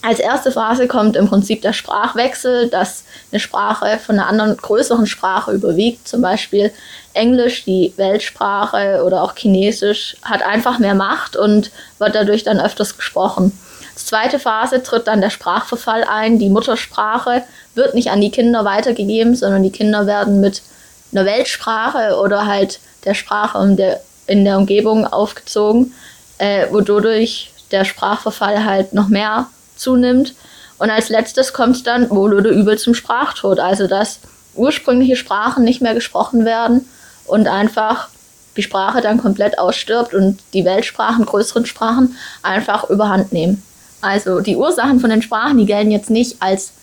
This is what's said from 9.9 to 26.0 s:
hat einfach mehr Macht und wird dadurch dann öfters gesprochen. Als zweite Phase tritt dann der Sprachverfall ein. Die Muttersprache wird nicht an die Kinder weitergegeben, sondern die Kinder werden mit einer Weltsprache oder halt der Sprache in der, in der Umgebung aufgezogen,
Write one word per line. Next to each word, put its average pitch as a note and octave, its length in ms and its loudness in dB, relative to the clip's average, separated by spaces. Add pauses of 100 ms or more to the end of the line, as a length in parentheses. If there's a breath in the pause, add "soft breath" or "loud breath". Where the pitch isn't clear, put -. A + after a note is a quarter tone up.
hat G#3 220 -4
einfach A#3 340 -2
mehr G3+ 160 2
Macht G3 420 -4
und G#3 360 2 (260 loud breath)
wird G#3 160 -2
dadurch G#3+ 300 0
dann G#3+ 160 0
öfters - 380 -4
gesprochen. - 600 -2 (380 loud breath)
Als - 100 -14
zweite A#3 320 -2
Phase B3+ 460 -2
tritt A3+ 240 -2
dann G#3+ 140 2
der G#3 100 0
Sprachverfall A3 720 -4
ein. A3 340 0
Die G3+ 120 2
Muttersprache A3+ 920 -2 (320 loud breath)
wird B3+ 220 0
nicht B3 160 0
an G3+ 100 2
die G3+ 80 2
Kinder A#3 340 2
weitergegeben, A3+ 720 0
sondern G3 280 2
die F#3+ 80 2
Kinder G#3 340 0
werden G3+ 340 2
mit G3+ 220 2 (520 loud breath)
einer G3 120 2
Weltsprache A3+ 960 -2
oder G3+ 260 0
halt G3 340 -2 (260 soft breath)
der G3+ 100 0
Sprache G#3 480 -4
in G3 120 4
der, F#3+ 260 0 (260)
in G3+ 180 4
der G3 140 2
Umgebung G#3+ 480 2
aufgezogen, G#3+ 840 0 (440 loud breath)